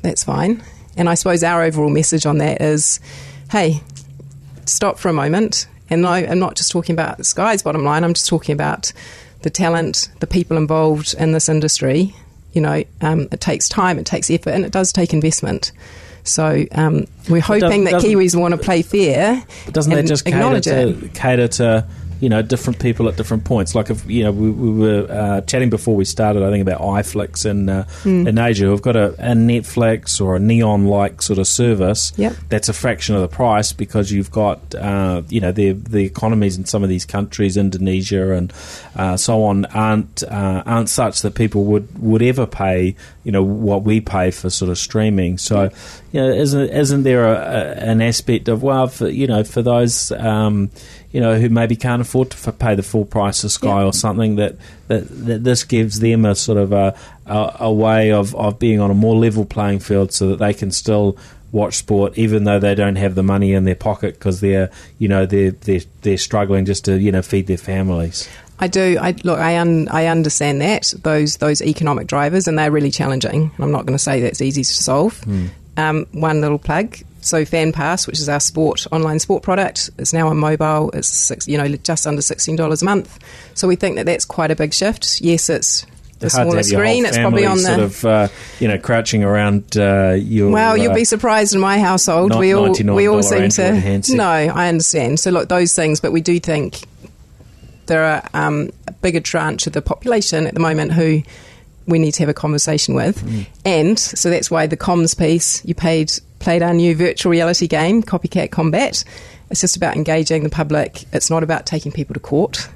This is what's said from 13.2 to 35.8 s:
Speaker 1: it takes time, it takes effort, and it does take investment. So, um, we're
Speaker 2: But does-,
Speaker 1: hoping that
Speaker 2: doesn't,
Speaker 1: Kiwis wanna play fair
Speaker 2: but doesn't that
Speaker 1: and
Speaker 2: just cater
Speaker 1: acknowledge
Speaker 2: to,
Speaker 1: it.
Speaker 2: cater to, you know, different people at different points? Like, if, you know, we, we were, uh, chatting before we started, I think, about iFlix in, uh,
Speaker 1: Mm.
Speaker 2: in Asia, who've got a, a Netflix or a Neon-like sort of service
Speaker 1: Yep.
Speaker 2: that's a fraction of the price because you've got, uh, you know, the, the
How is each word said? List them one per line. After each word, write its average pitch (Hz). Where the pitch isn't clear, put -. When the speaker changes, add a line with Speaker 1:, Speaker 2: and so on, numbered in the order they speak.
Speaker 1:
it -
takes -
time, 180
it -
takes -
effort, 165
and 185
it -
does 190
take 175
investment. -
So, 156
um, 156
we're 165
Speaker 2:
But 208
does-, -
Speaker 1:
hoping 208
that 180
Speaker 2:
doesn't, 185
Speaker 1:
Kiwis 190
wanna 175
play 170
fair 202
Speaker 2:
but -
doesn't 156
that 147
Speaker 1:
and 160
Speaker 2:
just 151
cater 175
Speaker 1:
acknowledge 220
Speaker 2:
to, 131
Speaker 1:
it. -
Speaker 2:
cater 123
to, 113
you 131
know, 110
different 120
people 113
at 95
different 110
points? 107
Like, 110
if, 110
you 113
know, 107
we, 107
we 113
were, 107
uh, 101
chatting 127
before 107
we 95
started, 104
I 98
think, 101
about 92
iFlix 101
in, 101
uh, 95
Speaker 1:
Mm. 180
Speaker 2:
in 110
Asia, 113
who've 101
got 123
a, 104
a 120
Netflix 113
or 95
a 92
Neon-like 101
sort 98
of 95
service 107
Speaker 1:
Yep. 214
Speaker 2:
that's 107
a 104
fraction 107
of 95
the 90
price 107
because 101
you've 98
got, 104
uh, 95
you 110
know, 92
the, 98
the 104